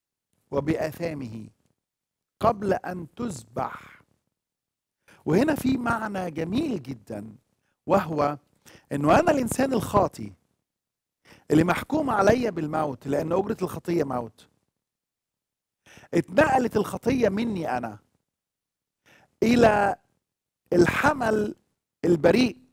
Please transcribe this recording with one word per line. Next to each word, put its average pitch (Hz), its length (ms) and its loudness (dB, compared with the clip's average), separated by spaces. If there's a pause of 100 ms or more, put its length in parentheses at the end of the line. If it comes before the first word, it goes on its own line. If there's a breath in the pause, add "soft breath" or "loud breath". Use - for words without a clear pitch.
(500)
وبآثامه 143 1000 -6 (920)
قبل 208 320 0
أن 180 420 -6
تذبح. - 880 -10 (1200 soft breath)
وهنا 240 300 2
في 262 220 0
معنى 220 540 -4
جميل 180 520 -4
جدا، 110 540 -14 (500)
وهو 156 520 0 (540 loud breath)
إنه 151 280 4
أنا 349 100 2
الإنسان 269 420 0
الخاطي 180 600 0 (1160 soft breath)
اللي 156 140 6
محكوم 269 460 -2
عليا 220 400 2
بالموت، 156 560 -6
لأن 147 260 -2
أجرة 202 300 0
الخطية 170 420 -2
موت، 123 440 -8 (1700 loud breath)
اتنقلت 247 600 2
الخطية 220 520 0
مني 190 480 -2
أنا 113 220 -8 (1400 soft breath)
إلى 214 540 4 (760)
الحمل 214 840 2 (500)
البريء. 175 560 4 (120)